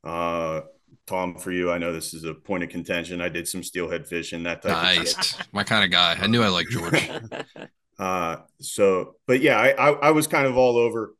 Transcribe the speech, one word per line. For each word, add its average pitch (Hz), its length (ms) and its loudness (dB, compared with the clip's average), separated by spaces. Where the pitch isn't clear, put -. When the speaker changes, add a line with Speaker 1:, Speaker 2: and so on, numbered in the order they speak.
Speaker 1:
Uh, 82 580 -2
Tom, 90 320 -4
for 92 140 -8
you, 90 200 0
I 87 80 0
know 85 140 -4
this 80 200 -10
is 80 100 -14
a 80 100 -8
point 90 300 -6
of 85 60 -8
contention. 87 520 -6
I 87 80 -4
did 85 180 -8
some 90 160 -8
steelhead 85 440 -6
fishing, 85 360 -8
that 85 180 -6
type 85 140 -2
of 82 80 -2
Speaker 2:
Nice. 87 280 2
Speaker 1:
stuff. - 420 -4
Speaker 2:
My 104 100 -2
kind 107 220 2
of 90 60 -2
guy. 87 280 4
I 98 80 0
knew 117 160 4
I 104 60 4
liked 87 200 0
George. 87 460 -2
Speaker 3:
<laughs> 151 40 -8
Speaker 1:
Uh, 90 380 -2
so, 95 540 2
but 131 160 4
yeah, 131 160 6
I, 120 140 6
I, 135 180 4
I 143 220 4
was 151 160 4
kind 143 180 2
of 127 100 0
all 123 220 6
over. 113 420 0